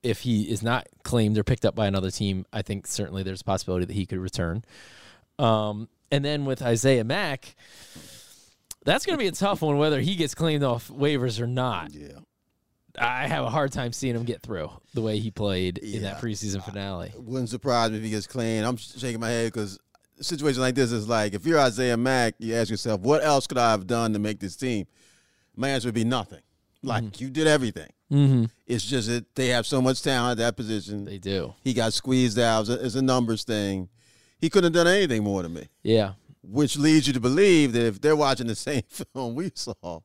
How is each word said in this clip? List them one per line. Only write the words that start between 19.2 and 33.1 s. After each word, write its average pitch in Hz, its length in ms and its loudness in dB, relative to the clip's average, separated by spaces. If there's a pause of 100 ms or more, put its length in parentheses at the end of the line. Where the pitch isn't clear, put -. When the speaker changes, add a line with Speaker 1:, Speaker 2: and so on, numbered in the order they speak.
Speaker 2:
my 113 100 -4
head 117 220 -2
'cause 101 260 -6 (400)
a - 60 -14
situation 143 360 0
like 127 140 2
this 123 180 4
is 107 160 -2
like, 107 260 2
if 98 120 -4
you're 170 140 4
Isaiah 123 360 4
Mack, 123 420 2
you 113 160 -4
ask 113 140 2
yourself, 107 320 -2
"What 139 220 4
else 147 240 2
could 127 120 -2
I 120 120 6
have 95 160 2
done 117 280 0
to 104 40 0
make 104 220 -4
this 95 160 -8
team?" 120 300 -2 (680)
My 131 140 -2
answer 127 200 -2
would 110 60 -4
be 113 100 2
nothing. 113 360 -2 (420)
Like, 120 220 -2
Speaker 1:
Mm-hmm. 107 200 -10
Speaker 2:
you 135 60 -8
did 156 160 2
everything. 127 440 2 (200)
Speaker 1:
Mm-hmm. 135 340 6 (220)
Speaker 2:
It's 113 180 -2
just 113 240 -2
that 120 280 -4
they 131 120 2
have 123 180 2
so 135 140 0
much 131 220 2
talent 123 380 0
at 117 40 2
that 117 120 0
position. 104 480 -6
Speaker 1:
They 98 140 -10
do. 90 440 -4
Speaker 2:
He 131 120 -2
got 113 180 0
squeezed 127 480 2
out. 113 220 4
It's 104 80 -4
a, 123 160 -2
it's 110 100 -4
a 135 60 0
numbers 123 420 2